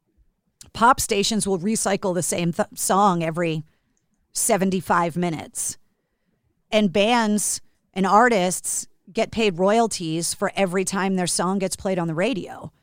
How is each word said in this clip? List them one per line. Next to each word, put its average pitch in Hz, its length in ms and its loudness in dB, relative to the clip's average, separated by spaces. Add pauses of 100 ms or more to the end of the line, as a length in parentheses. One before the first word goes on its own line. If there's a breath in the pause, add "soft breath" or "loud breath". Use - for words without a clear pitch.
(720)
Pop 240 280 4
stations 202 460 0
will 190 120 0
recycle 202 540 -2
the 170 100 0
same 170 300 0
th-, - 220 -2
song 185 480 2
every 160 400 -2 (680)
seventy-five 180 840 0
minutes. - 600 -4 (920)
And 208 220 2
bands 214 680 2 (340)
and 190 120 -2
artists 196 840 2 (240)
get 208 200 -2
paid 202 280 0
royalties 185 720 0
for 196 220 -4
every 190 300 0
time 190 300 -2
their 180 120 0
song 190 320 -2
gets 185 160 -4
played 190 240 -4
on 170 80 -2
the 160 60 -4
radio. 180 580 -6 (120)